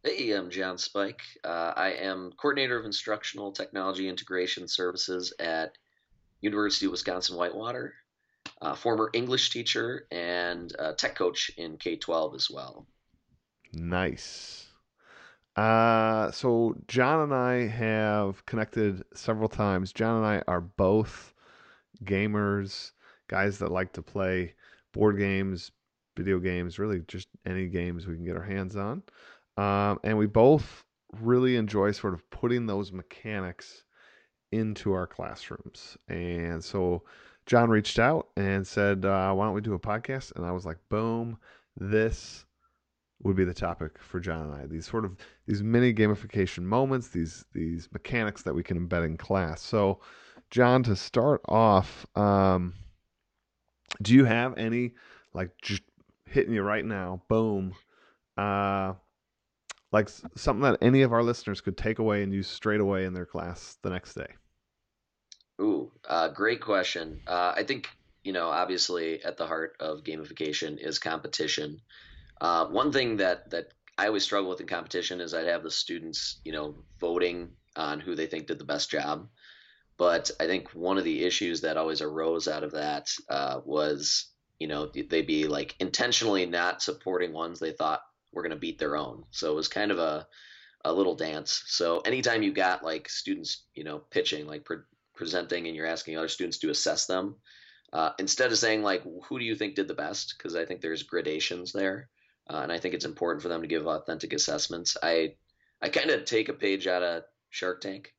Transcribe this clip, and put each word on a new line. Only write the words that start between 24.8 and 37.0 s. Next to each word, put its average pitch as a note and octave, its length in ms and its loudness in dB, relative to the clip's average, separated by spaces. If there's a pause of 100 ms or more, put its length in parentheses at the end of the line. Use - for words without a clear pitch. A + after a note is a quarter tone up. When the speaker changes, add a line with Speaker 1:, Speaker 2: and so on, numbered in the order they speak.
Speaker 2:
board G#2+ 240 4
games, G2 520 0 (460)
video F#2 240 0
games, F2+ 400 -2
really G2+ 280 -2
just F#2 200 -10 (180)
any F#2 220 -4
games F2 400 -4
we E2+ 80 -6
can E2+ 80 -8
get F2 140 -4
our F2 60 -6
hands G2 340 -4
on. A2+ 260 -6 (560)
Um, G2+ 440 2
and G#2+ 160 2
we G#2+ 80 4
both B2 560 6 (360)
really B2 360 4
enjoy G#2 360 2
sort G2+ 220 -2
of - 160 -12
putting A#2+ 380 -2
those G2 240 -2
mechanics F#2 920 -10 (680)
into G#2+ 420 0
our F2+ 140 0
classrooms. - 880 -14 (100)
And E2+ 560 -4
so F2+ 380 0 (460)